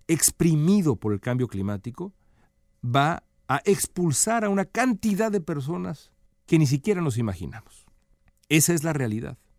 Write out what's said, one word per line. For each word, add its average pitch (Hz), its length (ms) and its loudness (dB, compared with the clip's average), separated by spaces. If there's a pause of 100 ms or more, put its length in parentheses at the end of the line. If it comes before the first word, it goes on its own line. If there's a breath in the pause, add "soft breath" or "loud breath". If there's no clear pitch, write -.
exprimido 165 880 2
por 104 180 -2
el 98 60 -4
cambio 123 280 -2
climático, 101 680 -8 (720)
va 139 400 0 (240)
a 135 180 0
expulsar 202 800 0
a 208 40 0
una 196 160 0
cantidad 220 680 0
de 202 100 0
personas 160 720 -8 (340)
que 160 140 4
ni 156 80 6
siquiera 175 340 0
nos 131 160 -2
imaginamos. 95 680 -8 (640)
Esa 160 240 4
es 151 100 -2
la 160 100 -2
realidad, 117 440 -6 (220)